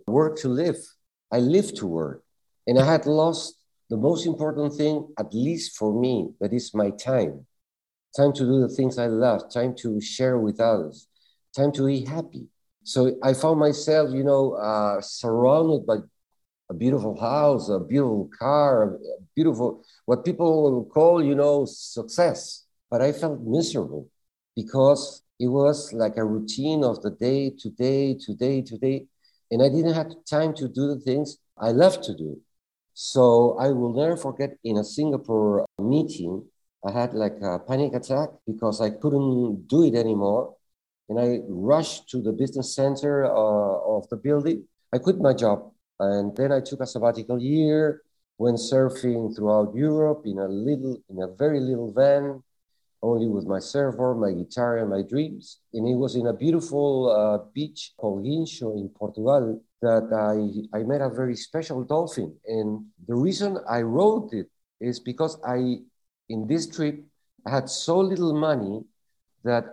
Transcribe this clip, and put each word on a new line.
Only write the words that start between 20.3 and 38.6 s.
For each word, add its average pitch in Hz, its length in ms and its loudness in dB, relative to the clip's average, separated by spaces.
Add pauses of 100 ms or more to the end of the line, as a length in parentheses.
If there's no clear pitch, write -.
call, 165 380 6
you 143 120 2
know, 143 300 4
success. - 1000 -4 (240)
But 120 120 0
I 143 100 2
felt 151 300 -4
miserable 113 680 -2 (460)
because 135 680 2 (160)
it 123 80 0
was 139 460 2
like 110 240 0
a 110 80 0
routine 135 580 -2
of 117 180 0
the 104 100 -4
day 135 480 -2
to 110 100 -10
day 135 460 0
to 110 180 -10
day 131 300 0
to 113 140 -8
day. 135 280 -2 (460)
And 120 100 2
I 139 80 6
didn't 160 240 2
have 160 180 -4 (180)
time 156 260 0
to 135 120 -8
do 127 200 -2
the 143 120 -4
things 143 380 -4 (200)
I 117 140 0
love 180 300 6
to - 120 -8
do. 78 260 -10 (540)
So 120 640 6
I 135 120 2
will 120 220 0
never 160 240 0
forget 139 460 -6
in 113 140 -2
a 107 60 0
Singapore 110 800 0 (120)
meeting, 101 640 -2 (420)
I 98 60 -4
had, 120 220 -2
like, 107 280 -2
a 90 180 -4
panic 131 340 -2
attack 135 360 -2 (160)
because 110 360 -4